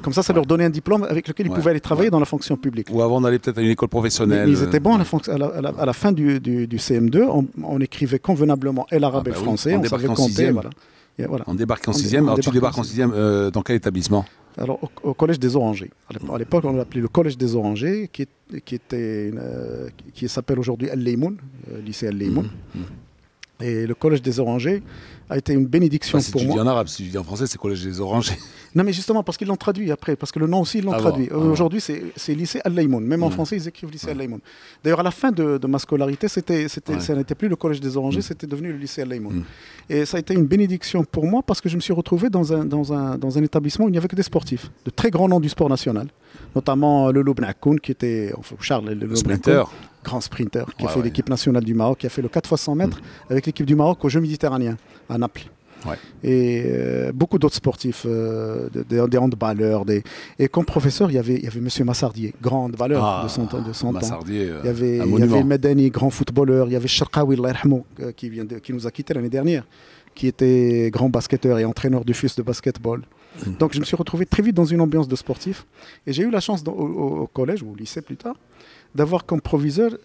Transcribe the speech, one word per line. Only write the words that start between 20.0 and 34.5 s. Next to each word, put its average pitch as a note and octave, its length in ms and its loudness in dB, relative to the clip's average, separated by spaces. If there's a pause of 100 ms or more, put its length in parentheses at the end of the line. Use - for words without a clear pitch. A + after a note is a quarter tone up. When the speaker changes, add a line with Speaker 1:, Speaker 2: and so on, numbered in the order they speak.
Speaker 1:
qui - 160 -6
s'appelle B2+ 300 -4
aujourd'hui B2 320 -4
Al-Leymoun, C3 480 -2 (340)
euh, A2 100 -14
lycée G#2+ 260 -8
Al-Leymoun. G2+ 380 -2 (280)
Speaker 2:
Mhm. F2+ 80 -10
Mhm. F2+ 40 -10 (760)
Speaker 1:
Et A#2 240 -4
le A#2 100 -2
collège D#3 280 2
des B2 160 -2
Orangers B2+ 420 0 (480)
a - 80 -4
été C#3+ 160 -2
une C3+ 120 4
bénédiction D3+ 520 2
Speaker 2:
Bah, C#3 60 4
si - 80 -6
Speaker 1:
pour C3+ 100 0
Speaker 2:
tu B2+ 60 2
Speaker 1:
moi. C#3 100 2
Speaker 2:
dis G#2+ 40 2
en A#2 60 2
arabe, A#2+ 200 0
si - 160 -10
tu F2+ 60 -8
dis F#2 80 -6
en F#2 60 -6
français, G#2 240 -4
c'est - 100 -8
collège G2 260 -4
des F#2 180 -6
Orangers. G2+ 340 -2 (400)
Speaker 1:
Non, F3 80 4
mais G3+ 80 2
justement F#3+ 320 0
parce - 140 -6
qu'ils G3 100 -6
l'ont G3 80 -2
traduit G3 340 -2
après, D3 280 -2
parce - 160 -10
que D#3+ 60 -4
le D#3 80 2
nom F#3 140 2
aussi, G#3+ 180 -2
ils F#3+ 40 -2
l'ont G3 80 -2
Speaker 2:
Ah A2+ 60 0
bon, A2 120 0
Speaker 1:
traduit. C3 220 0
Speaker 2:
ah D3 40 -4
bon. D#3+ 160 2
Speaker 1:
Aujourd'hui, E3 280 2
c'est, D3 240 -6 (140)
c'est - 180 -4
lycée E3+ 300 -4
Al-Leymoun. D3+ 400 2
Même E3 180 0
en E3 40 2
Speaker 2:
Ouais. - 40 -2
Speaker 1:
français, F3+ 240 -4
ils E3 120 -6
écrivent E3 220 -14
lycée D3+ 180 -14
Speaker 2:
Ouais. D#3 60 -6
Speaker 1:
Al-Leymoun. B2 280 -8 (420)